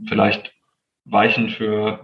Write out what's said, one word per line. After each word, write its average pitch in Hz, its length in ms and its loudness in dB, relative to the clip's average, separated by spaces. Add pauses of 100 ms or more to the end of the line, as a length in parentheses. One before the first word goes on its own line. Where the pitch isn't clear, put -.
vielleicht - 460 0 (500)
Weichen 110 460 2
für 107 540 -2